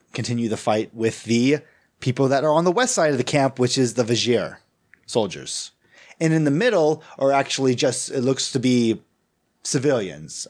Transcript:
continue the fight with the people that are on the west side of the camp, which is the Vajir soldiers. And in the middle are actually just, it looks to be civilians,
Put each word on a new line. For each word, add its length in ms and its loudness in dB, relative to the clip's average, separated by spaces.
continue 340 -2
the 100 -4
fight 360 -2
with 300 -4
the 340 2
people 260 0
that 160 0
are 100 2
on 120 2
the 60 2
west 220 0
side 200 2
of 40 0
the 60 0
camp, 340 0
which 220 0
is 160 0
the 80 2
Vajir 540 0
soldiers. 680 -4
And 140 2
in 100 2
the 80 2
middle 500 2
are 140 2
actually 420 2
just, 380 -2
it 100 -4
looks 300 -2
to 80 -2
be 420 2
civilians, 880 -4